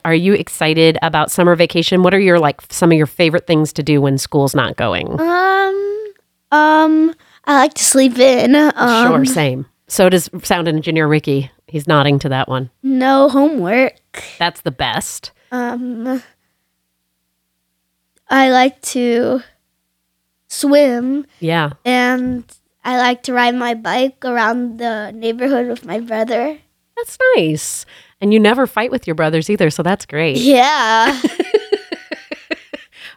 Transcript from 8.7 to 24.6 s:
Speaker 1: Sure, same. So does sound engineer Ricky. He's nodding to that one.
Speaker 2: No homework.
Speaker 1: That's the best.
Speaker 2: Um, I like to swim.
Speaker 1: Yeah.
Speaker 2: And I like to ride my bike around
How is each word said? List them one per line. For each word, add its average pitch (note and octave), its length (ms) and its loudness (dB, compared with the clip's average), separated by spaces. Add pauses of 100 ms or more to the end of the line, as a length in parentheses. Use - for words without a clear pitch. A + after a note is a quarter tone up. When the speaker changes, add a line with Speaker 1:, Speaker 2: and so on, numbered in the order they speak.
Speaker 1:
Sure, B3+ 160 2
same. C#3+ 420 -2 (220)
So F#3 200 2
does F3+ 220 0 (140)
sound E3+ 240 -2
engineer D#3 400 0
Ricky. C#3+ 420 -2 (160)
He's D3+ 220 -8
nodding C#3+ 320 2
to D3+ 80 -4
that C3 200 -4
one. B2+ 220 -6 (140)
Speaker 2:
No C4+ 440 2
homework. B3+ 640 0 (440)
Speaker 1:
That's E3+ 220 -4
the D#3+ 100 -6
best. - 600 -8 (180)
Speaker 2:
Um, B3 720 -6 (2000)
I C4 220 4
like B3+ 300 2
to A#3+ 600 -2 (1040)
swim. C#4 800 0 (140)
Speaker 1:
Yeah. D#3+ 320 -2 (120)
Speaker 2:
And B3+ 600 -2 (400)
I B3 140 -4
like B3 260 -2
to C4 80 -8
ride A#3+ 220 0
my A#3+ 200 -4
bike A#3+ 500 -4
around A#3 540 -2